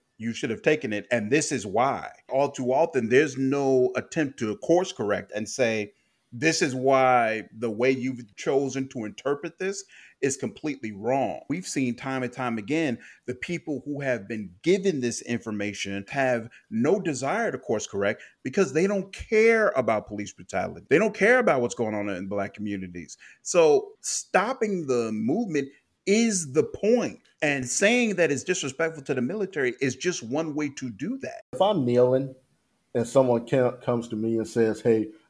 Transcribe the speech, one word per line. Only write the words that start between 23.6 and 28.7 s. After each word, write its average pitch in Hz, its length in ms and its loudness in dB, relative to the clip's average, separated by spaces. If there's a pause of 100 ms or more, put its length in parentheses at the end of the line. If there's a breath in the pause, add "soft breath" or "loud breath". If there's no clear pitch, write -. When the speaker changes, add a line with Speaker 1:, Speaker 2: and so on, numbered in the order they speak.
Speaker 1:
stopping 202 840 -2
the 120 260 0
movement 143 560 -2 (380 soft breath)
is 196 460 2
the 143 120 4
point. 208 560 0 (220 soft breath)
And 139 260 0
saying 226 480 2
that 165 160 2
it's 131 120 -2
disrespectful 160 600 -4